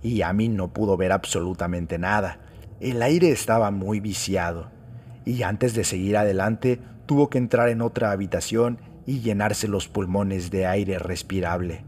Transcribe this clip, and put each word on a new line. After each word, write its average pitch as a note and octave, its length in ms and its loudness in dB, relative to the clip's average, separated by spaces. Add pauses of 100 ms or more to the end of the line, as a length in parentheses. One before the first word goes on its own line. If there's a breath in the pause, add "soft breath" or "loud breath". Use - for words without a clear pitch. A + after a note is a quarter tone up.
Y A2+ 200 0
Amy G2+ 280 2
no F#2+ 240 -2
pudo G2 240 2
ver F#2 140 2
absolutamente F2 840 -2
nada. F#2 420 0 (400 loud breath)
El A#2+ 220 -4
aire D#3+ 300 4
estaba A2+ 400 2
muy G2+ 280 -2
viciado, F2+ 720 -4 (540 loud breath)
y A#2+ 180 -2
antes G#2+ 300 0
de A2 100 0
seguir G2 340 0
adelante, G#2+ 640 2 (260 loud breath)
tuvo C#3+ 240 4
que - 80 0
entrar A#2+ 320 4
en A#2 120 0
otra A#2 300 0
habitación G#2+ 680 0 (260 loud breath)
y C3+ 140 -2
llenarse G#2+ 480 0
los G2+ 200 -2
pulmones F#2+ 640 0
de F#2+ 140 0
aire F#2+ 340 0
respirable. F2+ 880 -4